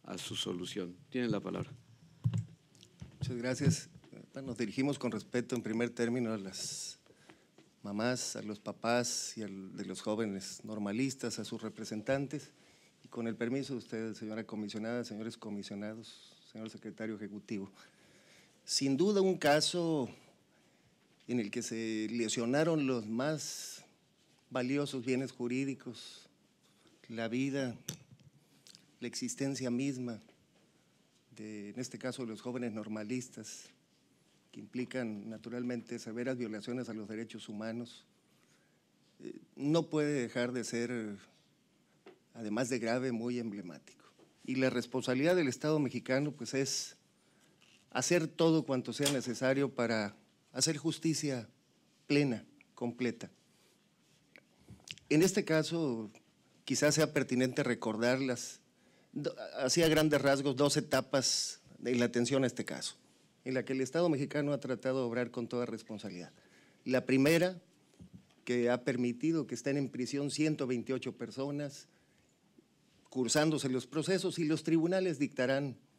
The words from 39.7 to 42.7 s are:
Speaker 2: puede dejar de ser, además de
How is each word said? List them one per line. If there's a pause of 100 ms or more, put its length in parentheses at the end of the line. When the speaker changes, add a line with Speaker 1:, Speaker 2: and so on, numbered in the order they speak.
Speaker 2:
puede
dejar
de
ser, (1160)
además
de